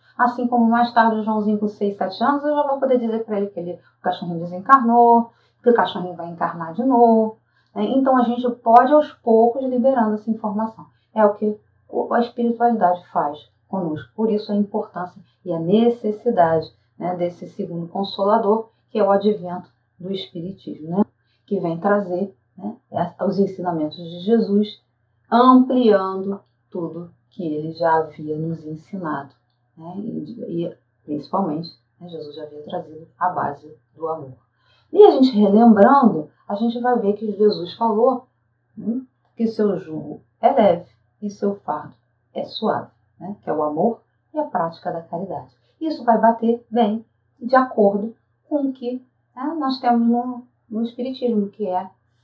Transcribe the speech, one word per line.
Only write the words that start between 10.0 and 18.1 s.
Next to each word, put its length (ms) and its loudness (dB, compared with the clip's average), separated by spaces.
essa 160 -6
informação. 560 -6
É 120 4
o 80 4
que 260 -4
o, 240 -4
a 60 2
espiritualidade 920 0
faz 380 -4
conosco. 480 -8
Por 140 -2
isso 220 -2
a 40 -2
importância 640 -6
e 80 -8
a 80 -4
necessidade, 1120 2
né, 200 -6
desse 340 -6
segundo 380 -10
consolador, 800 0